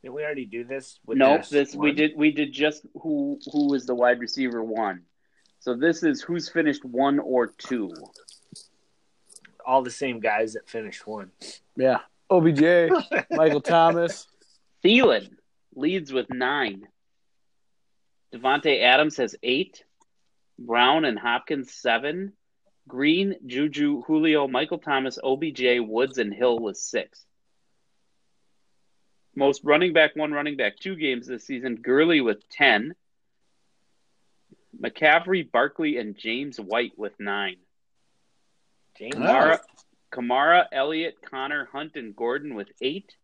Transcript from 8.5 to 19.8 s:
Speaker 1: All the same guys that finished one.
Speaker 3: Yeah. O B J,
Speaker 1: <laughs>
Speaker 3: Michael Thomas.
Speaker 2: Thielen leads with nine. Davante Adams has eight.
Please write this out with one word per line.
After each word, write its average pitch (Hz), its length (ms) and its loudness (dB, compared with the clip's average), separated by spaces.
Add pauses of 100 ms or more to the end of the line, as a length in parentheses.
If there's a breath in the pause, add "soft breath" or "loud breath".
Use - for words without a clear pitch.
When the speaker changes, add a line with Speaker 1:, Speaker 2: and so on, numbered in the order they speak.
Speaker 1:
All 131 180 2
the 123 80 -8
same 123 300 -6
guys 110 340 -2
that - 140 -14
finished 110 380 -12
one. 104 240 -12 (440 loud breath)
Speaker 3:
Yeah. 131 260 2 (280)
O 185 140 6
B 165 100 6
J, 165 380 4 (200)
Speaker 1:
<laughs> - 200 -4
Speaker 3:
Michael 160 320 4
Thomas. 165 640 2 (580)
Speaker 2:
Thielen 180 460 4 (440)
leads 151 380 -4
with 127 180 -2
nine. 127 560 -4 (1500)
Davante 131 500 0
Adams 131 340 4
has 120 260 -2
eight. 143 400 -4 (760)